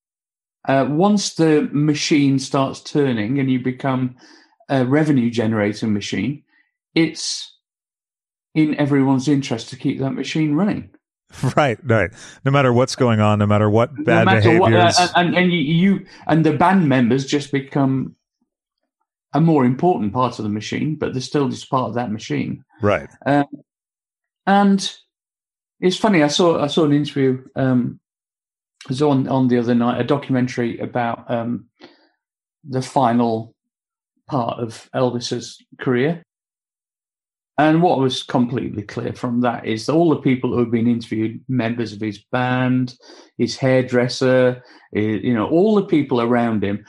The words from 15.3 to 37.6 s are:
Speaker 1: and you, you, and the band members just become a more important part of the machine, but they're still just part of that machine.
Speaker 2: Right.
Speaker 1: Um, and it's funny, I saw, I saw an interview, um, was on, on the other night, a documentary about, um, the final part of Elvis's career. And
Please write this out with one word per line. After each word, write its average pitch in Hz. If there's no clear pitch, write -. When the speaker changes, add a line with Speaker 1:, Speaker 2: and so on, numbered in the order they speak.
Speaker 1:
and 180
you, 175
you, 165
and 156
the 151
band 175
members 127
just 143
become 135
a 143
more 160
important 131
part 120
of 113
the 107
machine, 110
but -
they're 127
still 143
just 113
part 127
of 104
that 120
machine. 131
Speaker 2:
Right. 92
Speaker 1:
Um, 143
and 196
it's 180
funny, 190
I 147
saw, 165
I -
saw 156
an 143
interview, 135
um, 131
was 135
on, 135
on 131
the 120
other 120
night, 120
a -
documentary 127
about, 120
um, 117
the 127
final 117
part 120
of 117
Elvis's 120
career. 139
And 156